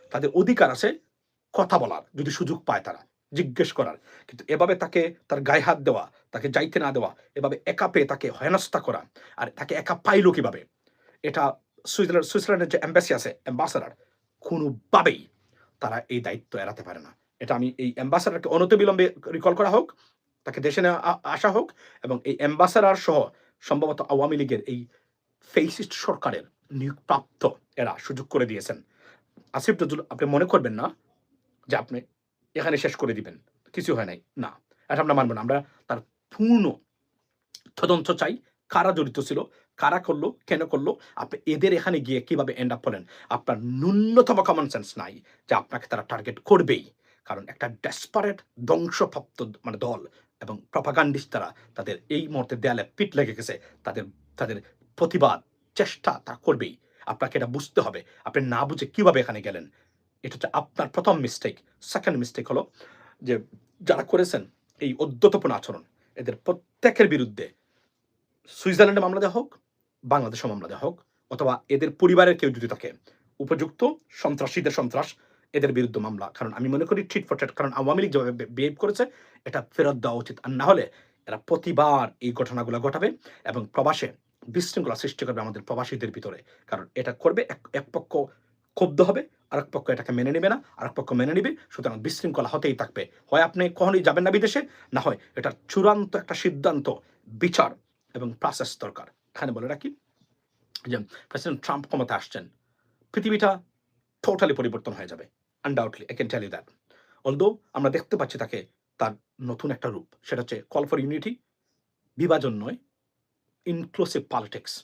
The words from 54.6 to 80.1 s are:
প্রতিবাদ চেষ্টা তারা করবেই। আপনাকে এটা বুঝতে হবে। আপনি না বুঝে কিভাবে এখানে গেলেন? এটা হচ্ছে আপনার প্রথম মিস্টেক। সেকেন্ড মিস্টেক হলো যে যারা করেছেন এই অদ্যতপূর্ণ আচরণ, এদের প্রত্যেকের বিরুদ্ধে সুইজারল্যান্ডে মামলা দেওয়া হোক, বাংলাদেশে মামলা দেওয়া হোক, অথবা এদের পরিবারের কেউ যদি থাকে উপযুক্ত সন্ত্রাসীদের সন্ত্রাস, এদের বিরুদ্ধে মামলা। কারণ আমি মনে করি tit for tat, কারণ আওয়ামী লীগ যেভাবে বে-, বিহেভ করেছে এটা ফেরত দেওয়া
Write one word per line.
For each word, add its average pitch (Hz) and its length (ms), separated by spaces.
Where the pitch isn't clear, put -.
প্রতিবাদ 165 440
চেষ্টা - 500
তারা - 140
করবেই। 123 380
আপনাকে - 320
এটা 120 80
বুঝতে 139 340
হবে। 104 240
আপনি 135 220
না 120 180
বুঝে 143 220
কিভাবে 175 340
এখানে 107 220
গেলেন? 85 280
এটা 127 120
হচ্ছে - 180
আপনার 147 360
প্রথম 180 300
মিস্টেক। 120 420
সেকেন্ড - 380
মিস্টেক 120 320
হলো - 200
যে 123 160
যারা - 220
করেছেন 175 480
এই 135 180
অদ্যতপূর্ণ 147 580
আচরণ, 90 260
এদের 127 220
প্রত্যেকের - 720
বিরুদ্ধে 110 440
সুইজারল্যান্ডে 196 520
মামলা 190 200
দেওয়া 190 140
হোক, 240 200
বাংলাদেশে 123 440
মামলা 98 200
দেওয়া 95 160
হোক, 175 160
অথবা 127 380
এদের 143 220
পরিবারের 180 480
কেউ 139 120
যদি 120 180
থাকে - 240
উপযুক্ত 160 540
সন্ত্রাসীদের 147 600
সন্ত্রাস, 131 460
এদের 139 200
বিরুদ্ধে 120 280
মামলা। 104 340
কারণ 113 180
আমি 120 160
মনে 143 160
করি 196 180
tit - 260
for 156 120
tat, - 120
কারণ 139 200
আওয়ামী 139 300
লীগ 180 100
যেভাবে 127 200
বে-, 120 140
বিহেভ 131 320
করেছে 208 280
এটা 127 260
ফেরত 143 240
দেওয়া 120 220